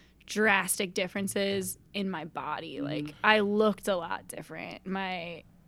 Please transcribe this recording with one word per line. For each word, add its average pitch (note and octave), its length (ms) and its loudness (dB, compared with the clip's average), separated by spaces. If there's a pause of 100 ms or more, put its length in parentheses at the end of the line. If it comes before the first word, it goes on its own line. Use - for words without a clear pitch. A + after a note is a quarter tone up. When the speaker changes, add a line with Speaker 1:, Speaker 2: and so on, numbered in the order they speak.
(260)
Speaker 1:
drastic G3 680 2
differences G3 840 -2 (160)
in G3 160 -2
my E3 160 -6
body. D3 520 -6
Speaker 2:
Mm-hmm. - 80 -4
Speaker 1:
Like, D3+ 380 -4
I G#3+ 180 8
looked G#3 460 4
a G3 80 2
lot E3+ 320 -6
different. - 600 -12
My, F#3 560 -6 (240)